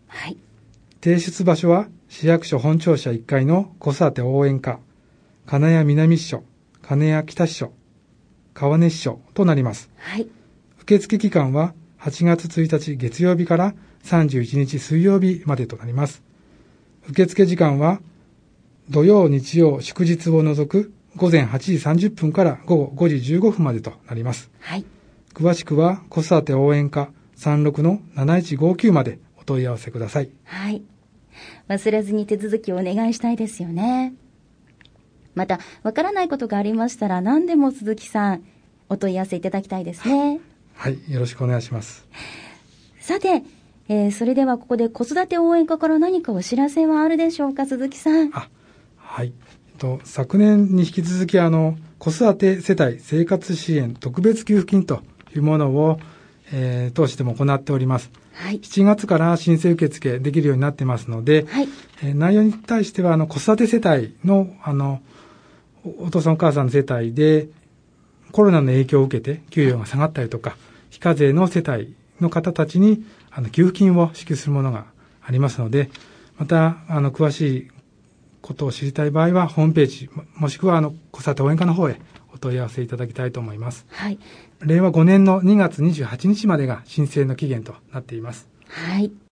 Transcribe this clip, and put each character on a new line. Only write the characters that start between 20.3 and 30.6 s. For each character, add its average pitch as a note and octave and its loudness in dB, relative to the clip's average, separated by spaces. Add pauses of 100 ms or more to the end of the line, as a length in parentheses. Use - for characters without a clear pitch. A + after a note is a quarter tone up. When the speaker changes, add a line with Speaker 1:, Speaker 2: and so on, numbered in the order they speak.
Speaker 2:
除 D3+ 0
く G#3 -2 (220)
午 F3 0
前 D#3+ 4
八 B2+ -4
時 E3 2
三 D3+ 0
十 G3+ 2
分 D#3+ -2
か G3 2
ら D3 2
午 E3+ 4
後 C#3 -2
五 E3+ 2
時 C#3+ 0
十 C#3+ 0
五 G#3 2
分 F#3 0
ま C3 0
で A2 -4
と A2 -10 (160)
な A#2 -10
り A2+ -6
ま B2+ -4
す。 - -14
Speaker 1:
は - -12
い。 - -8 (480)
Speaker 2:
詳 E3+ 0
し E3+ -4
く D3+ -4
は F3 2
子 D#3+ -4
育 D#3+ 2
て D3 -4
応 C#3 2
援 D3 0
課 C#3+ -4 (260)
三 D3 0
六 D3 0
の G3+ 2 (160)
七 D3 2
一 E3+ -4
五 D#3+ 2
九 G#3 2
ま D3 4
で G#2+ -8 (180)
お - -20
問 C3+ -2
い B2+ -2
合 B2 -4
わ A#2 -8
せ - -16
く A#2+ -10
だ A2 -8
さ C#3+ -4
い。 C3 -8 (140)
Speaker 1:
は F#3+ -10